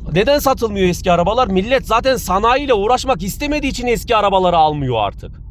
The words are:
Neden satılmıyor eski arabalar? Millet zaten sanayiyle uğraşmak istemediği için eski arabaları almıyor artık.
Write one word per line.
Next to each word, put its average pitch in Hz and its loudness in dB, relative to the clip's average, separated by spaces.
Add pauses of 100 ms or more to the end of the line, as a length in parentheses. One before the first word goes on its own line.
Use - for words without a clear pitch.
(120)
Neden 247 2
satılmıyor 214 0
eski 175 0
arabalar? 202 2
Millet 190 0
zaten 233 2
sanayiyle 233 0
uğraşmak 240 0
istemediği 277 -4
için 247 -6
eski 226 0
arabaları 190 2
almıyor 147 2
artık. - -6 (100)